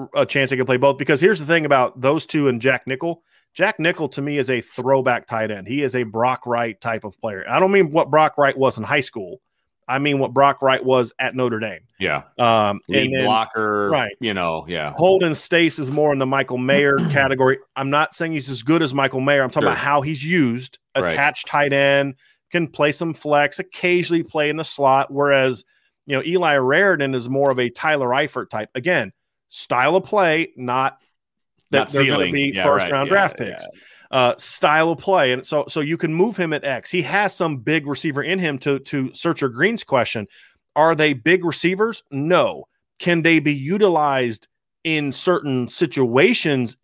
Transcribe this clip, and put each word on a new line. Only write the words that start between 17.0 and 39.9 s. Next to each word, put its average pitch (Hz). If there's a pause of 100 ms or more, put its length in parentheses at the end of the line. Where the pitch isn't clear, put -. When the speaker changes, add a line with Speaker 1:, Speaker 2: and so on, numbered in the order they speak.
Speaker 1:
category. 135 (180)
I'm 135
not 147
saying 165
he's 135
as 120
good 160
as 135
Michael 135
Mayer. 139
I'm 127
talking -
Speaker 2:
Sure. 127
Speaker 1:
about 110
how 143
he's 143
used, 131 (160)
Speaker 2:
Right. 127
Speaker 1:
attached 147
tight 143
end, 139 (340)
can 170
play 147
some 165
flex, 147
occasionally 175
play 151
in 151
the 160
slot, 139
whereas, 135 (400)
you 139
know, 131
Eli 170
Raridan 143
is 120
more 135
of 127
a 123
Tyler 143
Eifert 131
type. 110
Again, 131 (380)
style 135
of 185
play, 165
not 127 (760)
that 135
Speaker 2:
Not 107
Speaker 1:
they're 139
gonna 120
Speaker 2:
ceiling. 92
Speaker 1:
be 139
Speaker 2:
Yeah, 95
Speaker 1:
first 143
Speaker 2:
right. 87
Speaker 1:
round 139
Speaker 2:
Yeah, 175
Speaker 1:
draft 196
Speaker 2:
yeah. 120
Speaker 1:
picks. 50 (440)
Uh, 123
style 160
of 160
play. 170
And 127
so, 147
so 135
you 156
can 160
move 190
him 170
at 147
X. 127
He 180
has 185
some 160
big 151
receiver 143
in 175
him. 151
To, 139
to 135
Searcher 147
Green's 175
question, 113 (480)